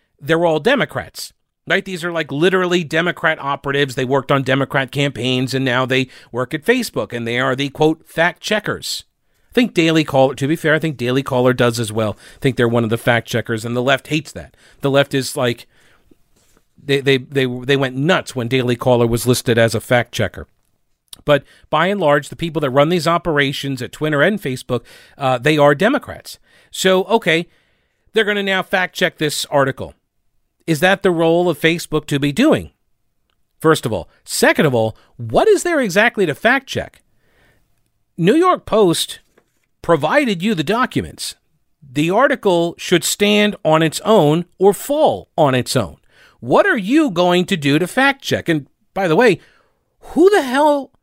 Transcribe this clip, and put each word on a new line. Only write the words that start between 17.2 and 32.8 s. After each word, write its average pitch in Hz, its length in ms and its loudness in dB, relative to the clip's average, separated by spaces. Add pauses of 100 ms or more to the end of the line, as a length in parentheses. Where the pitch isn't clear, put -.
they 123 320 -2
went 131 180 -2
nuts 151 400 -2
when 117 140 -4
Daily 123 260 0
Caller 120 320 2
was 117 180 -2
listed 123 320 0
as 113 160 2
a 113 60 -4
fact-checker. 117 680 -4 (760)
But 143 220 2 (240)
by 156 180 0
and 202 120 -2
large, 147 280 2
the - 80 -16
people 165 240 -6
that 143 120 -2
run 143 180 4
these 170 180 -2
operations 143 720 -2
at 117 120 -12
Twitter 151 280 -2
and 190 200 2
Facebook, 127 420 -6 (340)
uh, 131 200 0
they 151 200 0
are 147 160 6
Democrats. 196 680 -4 (300)
So, 185 360 0
okay, 175 420 0 (640)
they're 226 120 0
gonna 208 180 -2
now 196 180 -2
fact-check 180 560 -4
this - 280 -4
article. 135 480 -2 (720)
Is 151 140 0
that 185 200 2
the 185 100 2
role 170 380 2
of 156 80 -2
Facebook 160 500 -2
to 143 120 -2
be 143 140 -2
doing? 175 380 0 (880)